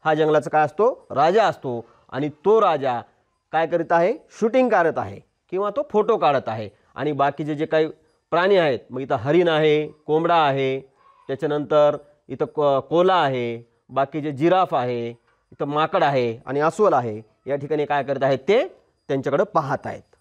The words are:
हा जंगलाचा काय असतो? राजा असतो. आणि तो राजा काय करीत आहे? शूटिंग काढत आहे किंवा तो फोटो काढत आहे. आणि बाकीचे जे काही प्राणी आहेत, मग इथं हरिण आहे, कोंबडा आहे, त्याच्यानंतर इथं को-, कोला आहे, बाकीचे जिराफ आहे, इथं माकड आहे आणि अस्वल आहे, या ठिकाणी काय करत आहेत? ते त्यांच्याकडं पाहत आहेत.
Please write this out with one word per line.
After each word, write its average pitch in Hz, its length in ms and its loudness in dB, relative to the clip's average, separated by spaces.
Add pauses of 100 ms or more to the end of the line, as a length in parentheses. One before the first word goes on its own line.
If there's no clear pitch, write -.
हा 156 100 2
जंगलाचा 156 360 2
काय 156 140 2
असतो? 214 460 -2
राजा 185 360 2
असतो. 123 380 -6 (240)
आणि 143 200 -6 (160)
तो 220 160 6
राजा 135 400 0 (520)
काय 165 140 0
करीत 165 260 -2
आहे? 175 220 2 (260)
शूटिंग 247 280 2
काढत 170 300 2
आहे 101 220 -10 (300)
किंवा 202 200 -4
तो 277 200 -4
फोटो 214 260 2
काढत 147 320 0
आहे. 110 200 -8 (260)
आणि 143 180 -4
बाकीचे 143 420 -2
जे 151 120 -4
काही 156 220 0 (420)
प्राणी 185 260 2
आहेत, 147 220 2 (120)
मग 127 100 -8
इथं 139 140 -4
हरिण 151 340 2
आहे, 151 380 2 (200)
कोंबडा 165 300 2
आहे, 135 440 0 (480)
त्याच्यानंतर 147 680 2 (320)
इथं 135 160 -6
को-, 139 360 0
कोला 175 340 2
आहे, 123 480 -2 (260)
बाकीचे 139 440 -4
जिराफ 175 420 2
आहे, 123 340 -4
इथं - 560 -14
माकड 156 380 0
आहे 123 440 0
आणि 139 140 -4
अस्वल 170 320 2
आहे, 113 300 -2 (240)
या 139 100 -4
ठिकाणी 147 280 -4
काय 143 180 -2
करत 135 200 -4
आहेत? 135 160 0
ते 233 260 2 (440)
त्यांच्याकडं 139 360 -2
पाहत 139 420 -4
आहेत. - 340 -14